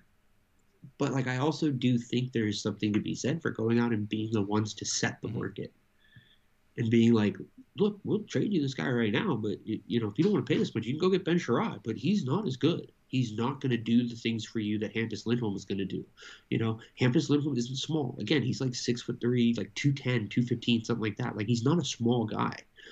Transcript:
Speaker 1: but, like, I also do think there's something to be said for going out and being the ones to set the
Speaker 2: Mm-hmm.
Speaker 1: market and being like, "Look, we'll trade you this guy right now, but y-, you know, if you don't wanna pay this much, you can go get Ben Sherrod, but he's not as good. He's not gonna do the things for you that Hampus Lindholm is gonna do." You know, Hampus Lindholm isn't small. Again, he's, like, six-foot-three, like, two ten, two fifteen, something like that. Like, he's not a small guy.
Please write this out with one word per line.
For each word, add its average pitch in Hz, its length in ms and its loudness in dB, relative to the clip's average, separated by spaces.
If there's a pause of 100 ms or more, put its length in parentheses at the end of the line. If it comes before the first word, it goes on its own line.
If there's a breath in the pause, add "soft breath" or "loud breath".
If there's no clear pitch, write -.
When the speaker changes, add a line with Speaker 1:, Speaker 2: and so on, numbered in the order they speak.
(1000)
Speaker 1:
but, 139 140 0
like, 131 140 0
I 127 120 -2
also 151 320 0
do 127 280 2
think 123 340 -2
there's 107 300 0
something 107 300 -2
to 104 80 2
be 85 140 -4
said 147 280 -2
for 113 80 0
going 113 280 0
out 120 140 2
and 107 160 -2
being 110 240 -4
the 107 100 2
ones 104 320 0
to - 100 -10
set - 360 -4
the - 80 -8
Speaker 2:
Mm-hmm. 110 100 -6
Speaker 1:
market - 340 -8 (1040 soft breath)
and 113 140 0
being 117 220 8
like, 104 240 4 (400)
"Look, 208 280 0
we'll 214 200 0
trade - 280 -2
you 170 100 2
this 135 120 -2
guy 156 160 -2
right 117 220 2
now, 160 240 0
but 107 300 -4
y-, 110 200 -4
you 117 140 0
know, 110 80 -2
if 101 100 -6
you 151 60 4
don't 208 80 4
wanna 139 120 2
pay 156 120 0
this - 180 0
much, 113 120 -2
you 120 80 -2
can 156 60 -6
go 185 100 2
get 185 140 0
Ben 170 140 2
Sherrod, 151 440 0
but 113 140 -4
he's 196 280 0
not 170 220 0
as 131 100 -2
good. - 360 0 (160)
He's 117 240 0
not 123 280 -2
gonna 123 180 2
do 117 280 4
the 117 80 -6
things 113 300 -4
for - 160 -6
you 107 180 -2
that 104 140 -4
Hampus 113 340 -4
Lindholm 113 300 0
is 95 80 -8
gonna 98 200 -2
do." 92 220 -6 (440 loud breath)
You - 80 2
know, 113 220 0 (160 loud breath)
Hampus 127 340 2
Lindholm 143 260 2
isn't 120 200 -4
small. 147 440 -2
Again, 127 220 2
he's, 127 180 -2
like, 131 140 -2
six-foot-three, 120 800 0
like, 110 200 -6
two 143 180 2
ten, 123 360 0
two 123 140 0
fifteen, 117 420 0
something 113 180 -2
like 110 140 -2
that. 120 200 -4
Like, 104 120 -2
he's 113 160 2
not 151 160 4
a 143 40 -4
small 117 420 0
guy. 104 300 -2 (360 loud breath)